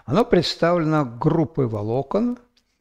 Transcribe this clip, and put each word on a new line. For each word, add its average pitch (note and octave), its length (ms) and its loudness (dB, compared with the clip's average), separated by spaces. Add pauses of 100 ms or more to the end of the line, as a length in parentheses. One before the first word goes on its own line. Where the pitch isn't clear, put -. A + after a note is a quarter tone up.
Оно F#3 180 2
представлено E3 800 0
группой C3+ 600 0
волокон – B2+ 720 -2 (420)